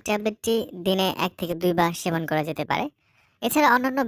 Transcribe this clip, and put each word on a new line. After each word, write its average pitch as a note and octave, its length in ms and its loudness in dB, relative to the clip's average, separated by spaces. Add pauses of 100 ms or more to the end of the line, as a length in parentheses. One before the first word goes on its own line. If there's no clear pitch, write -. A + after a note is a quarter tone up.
ট্যাবলেটটি G#3+ 480 -2 (280)
দিনে F#3+ 240 2 (180)
এক F3+ 140 -4
থেকে F3 160 -4
দুইবার F3 340 2 (120)
সেবন E3 280 -2
করা D#3 200 2
যেতে D#3 160 -6
পারে। - 200 0 (560)
এছাড়া D4 340 2
অন্যান্য B3+ 320 0